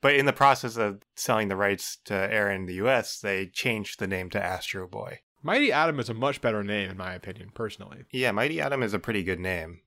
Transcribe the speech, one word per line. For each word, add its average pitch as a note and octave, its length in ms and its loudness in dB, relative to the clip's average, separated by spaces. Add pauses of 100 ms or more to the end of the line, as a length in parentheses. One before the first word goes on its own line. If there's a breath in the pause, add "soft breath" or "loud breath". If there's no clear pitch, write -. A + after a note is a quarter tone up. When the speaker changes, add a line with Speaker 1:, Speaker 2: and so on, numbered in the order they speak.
Speaker 1:
But C#3+ 140 6
in C#3 120 6
the C3+ 60 4
process C3 440 6
of G#2 260 0 (140)
selling A2 320 0
the G2 80 0
rights G2+ 500 0
to G#2 80 -4
air G2+ 360 2
in F#2+ 160 -4
the F2+ 80 -6
U G2+ 140 0
S, B2 300 0
they G2 280 -2
changed G#2+ 520 -4
the G#2 80 -4
name F#2 240 -4
to G2+ 120 -2
Astro F#2 440 -6
Boy. G#2 340 -10 (220)
Speaker 2:
Mighty A3 300 2
Atom D3+ 260 2
is A#2+ 100 -4
a A#2 60 -6
much C3 260 -2
better G#2+ 220 0
name, G2+ 280 -2
in F#2 60 -12
my F#2 180 -8
opinion, F#2+ 400 -14
personally. - 580 -10
Speaker 1:
Yeah, B2+ 180 2
Mighty C#3+ 300 0
Atom C#3 240 0
is G#2 100 -2
a F#2 60 -2
pretty G#2 240 -2
good F2+ 160 -2
name E2+ 460 -6